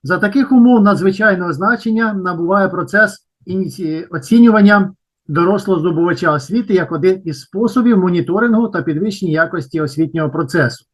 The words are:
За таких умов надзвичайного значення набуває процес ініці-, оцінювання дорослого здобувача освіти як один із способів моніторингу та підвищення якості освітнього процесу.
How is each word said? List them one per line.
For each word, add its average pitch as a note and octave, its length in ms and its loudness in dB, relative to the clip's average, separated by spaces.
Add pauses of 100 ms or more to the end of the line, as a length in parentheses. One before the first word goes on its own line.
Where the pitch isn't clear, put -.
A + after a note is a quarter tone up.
За D#3 160 -2
таких B3 340 0
умов A#3+ 300 6
надзвичайного F#3+ 680 2
значення A3 600 -2
набуває F#3 560 -2
процес G3+ 600 -2 (180)
ініці-, F3 640 -6
оцінювання G#3 800 4 (340)
дорослого F#3 540 0
здобувача E3+ 520 0
освіти G3 420 -2
як E3+ 180 0
один F#3 320 0
із D#3 160 -8
способів A3+ 580 0
моніторингу G3+ 720 0
та E3+ 140 -6
підвищення E3+ 500 -4
якості E3 480 -4
освітнього D3+ 500 -4
процесу. D#3 640 -4